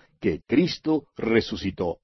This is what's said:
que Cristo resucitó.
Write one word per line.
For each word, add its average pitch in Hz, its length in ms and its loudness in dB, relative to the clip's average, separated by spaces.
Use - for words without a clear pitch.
que 82 260 -2
Cristo 156 580 0
resucitó. 95 880 -2